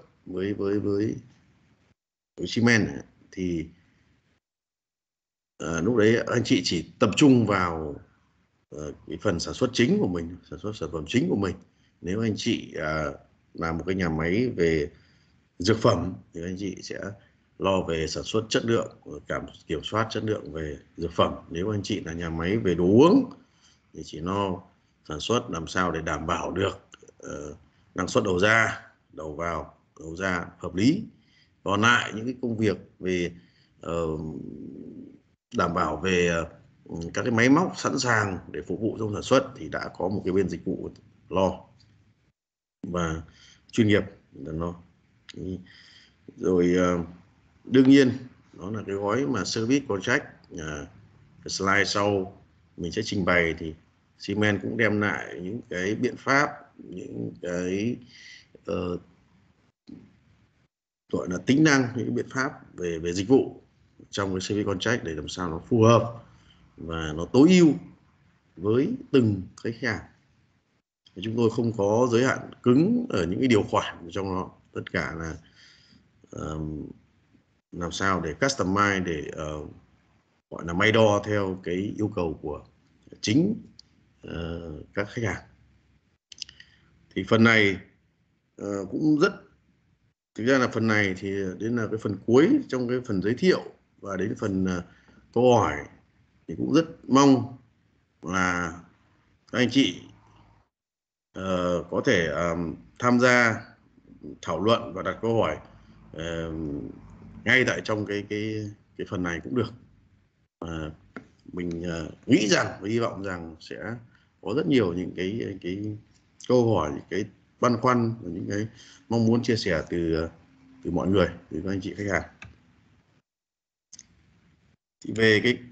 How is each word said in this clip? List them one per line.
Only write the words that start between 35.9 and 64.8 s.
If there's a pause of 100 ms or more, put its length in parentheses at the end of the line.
về,
ờ, (640)
các
cái
máy
móc
sẵn
sàng (120)
để
phục
vụ
trong
sản
xuất
thì
đã
có
một
cái
bên
dịch
vụ (380)
lo (1200)
và (500)
chuyên
nghiệp (280)
để
lo. (1600)
Rồi,
ờ, (640)
đương
nhiên (400)
đó
là
cái
gói
mà
service
contract, (340)
à, (580)
cái
slide
sau (340)
mình
sẽ
trình
bày
thì (440)
Siemens
cũng
đem
lại
những (100)
cái
biện
pháp, (300)
những (100)
cái, (680)
ờ, (2250)
gọi
là
tính
năng,
những
cái
biện
pháp
về,
về
dịch
vụ (480)
trong
cái
service
contract